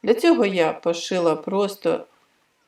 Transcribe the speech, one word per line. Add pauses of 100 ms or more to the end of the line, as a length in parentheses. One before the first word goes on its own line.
Для
цього
я
пошила
просто (640)